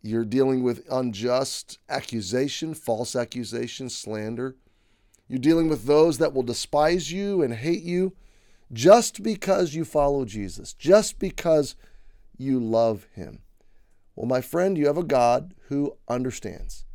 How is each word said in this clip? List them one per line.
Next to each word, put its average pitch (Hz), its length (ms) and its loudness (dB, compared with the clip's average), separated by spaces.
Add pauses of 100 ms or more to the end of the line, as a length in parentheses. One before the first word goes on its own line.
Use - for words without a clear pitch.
You're 113 220 -2
dealing 131 400 2
with 120 260 -2
unjust 123 880 -2 (100)
accusation, 131 840 -4
false 117 400 -6
accusation, 120 760 -6
slander. 113 640 -8 (720)
You're 127 120 -4
dealing 160 280 4
with 143 180 -2
those 151 340 4
that 147 140 0
will 131 100 0
despise 151 680 0
you 196 300 -2
and 120 140 0
hate 147 260 -4
you 180 340 -2 (560)
just 190 520 6
because 190 500 -2
you 160 100 -4
follow 143 400 0
Jesus, 101 500 -10
just 196 440 4
because 160 580 0 (600)
you 131 220 0
love 113 540 0
him. - 260 -14 (760)
Well, 117 120 -6
my 127 140 2
friend, 180 360 0
you 147 80 2
have 147 120 2
a 180 60 -2
God 127 520 2 (140)
who 143 280 -2 (100)
understands. 123 880 -6